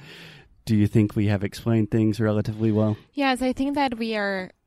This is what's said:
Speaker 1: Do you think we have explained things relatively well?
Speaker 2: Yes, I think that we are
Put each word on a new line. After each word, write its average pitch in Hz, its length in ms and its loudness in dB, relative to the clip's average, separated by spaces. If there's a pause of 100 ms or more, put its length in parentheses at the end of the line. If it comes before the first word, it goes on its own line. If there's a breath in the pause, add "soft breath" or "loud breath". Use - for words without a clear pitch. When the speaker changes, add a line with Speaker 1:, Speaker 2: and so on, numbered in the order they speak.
(640 loud breath)
Speaker 1:
Do 113 100 0
you 104 120 4
think 107 280 2
we 104 120 0
have 101 160 0
explained 110 480 0
things 110 280 0
relatively 107 520 0
well? 107 260 2 (160)
Speaker 2:
Yes, 269 280 0
I 254 120 0
think 277 220 -2
that 269 220 0
we 226 180 -4
are 196 360 -4 (160)